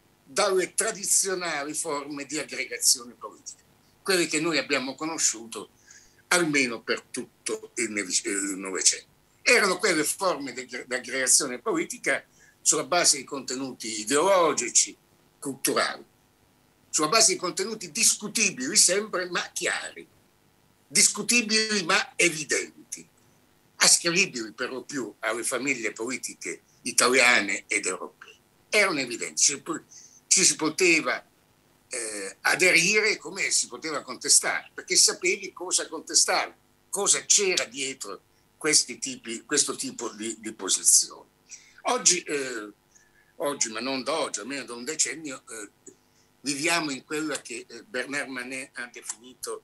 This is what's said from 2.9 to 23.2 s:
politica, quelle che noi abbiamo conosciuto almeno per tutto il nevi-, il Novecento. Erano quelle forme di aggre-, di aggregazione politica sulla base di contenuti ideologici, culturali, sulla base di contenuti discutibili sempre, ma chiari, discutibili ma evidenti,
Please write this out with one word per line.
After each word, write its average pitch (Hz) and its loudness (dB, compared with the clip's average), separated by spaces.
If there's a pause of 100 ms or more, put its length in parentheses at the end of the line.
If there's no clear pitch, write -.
politica, - -16 (400)
quelle 175 2
che 151 -2
noi 165 0
abbiamo 131 -2
conosciuto 113 -4 (580)
almeno 147 2
per 113 -2
tutto - -8
il 110 -2
nevi-, 95 -2
il 101 -2
Novecento. 92 0 (320)
Erano 208 4
quelle 165 2
forme 143 -2
di 120 -10
aggre-, 120 -12
di 123 -6
aggregazione 123 2
politica 175 -2 (380)
sulla 156 4
base 147 4
di 123 -8
contenuti 127 -8
ideologici, 143 4 (440)
culturali, 131 -2 (840)
sulla 151 2
base 214 6
di - -4
contenuti 196 -6
discutibili 202 0
sempre, 196 2
ma 180 -2 (100)
chiari, - -6 (800)
discutibili 208 2
ma 190 0
evidenti, - -4 (720)